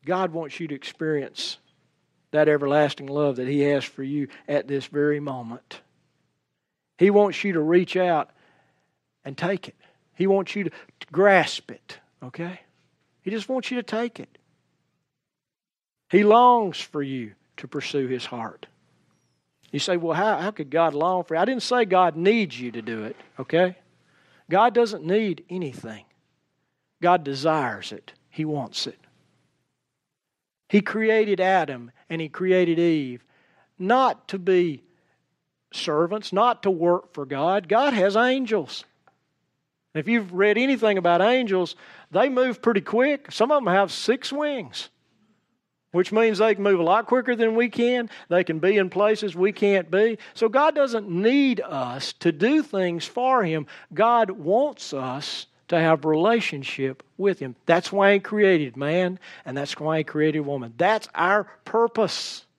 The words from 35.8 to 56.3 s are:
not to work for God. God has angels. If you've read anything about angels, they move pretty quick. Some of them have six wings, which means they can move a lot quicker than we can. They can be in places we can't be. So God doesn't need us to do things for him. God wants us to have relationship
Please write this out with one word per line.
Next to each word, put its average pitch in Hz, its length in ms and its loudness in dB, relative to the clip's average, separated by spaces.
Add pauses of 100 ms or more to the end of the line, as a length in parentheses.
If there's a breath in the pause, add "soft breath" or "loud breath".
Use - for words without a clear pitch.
not 226 320 2
to 196 80 2
work 175 420 0
for 143 120 -10
God. 160 420 -2
God 254 260 2
has 196 220 2
angels. 233 680 0 (1080)
If 156 140 -6
you've 214 260 0
read 202 240 4
anything 226 400 2
about 175 240 4
angels, 202 540 0 (360 loud breath)
they 214 180 2
move 254 320 0
pretty 220 200 2
quick. 262 500 0
Some 240 200 0
of 285 120 2
them 175 80 0
have 190 200 2
six - 420 -4
wings, 277 560 -6 (1040)
which 180 200 0
means 214 280 2
they 220 160 4
can 196 80 -6
move 196 160 4
a 170 40 0
lot 202 220 2
quicker 247 300 0
than 226 180 0
we 233 160 0
can. 240 400 -2 (200 loud breath)
They 175 140 4
can 160 140 -4
be 185 200 2
in 190 120 2
places 208 460 0
we 185 160 2
can't 196 400 0
be. 214 260 2 (160 loud breath)
So 220 160 0
God 285 240 2
doesn't 233 340 0
need 233 540 2
us 131 520 -8
to - 180 0
do 240 320 2
things 180 420 -4
for 254 380 0
him. 160 240 -2 (260 loud breath)
God 220 380 4
wants 220 600 -2
us 135 540 -8 (240)
to 170 100 2
have 160 240 4
relationship 156 1000 -2 (160)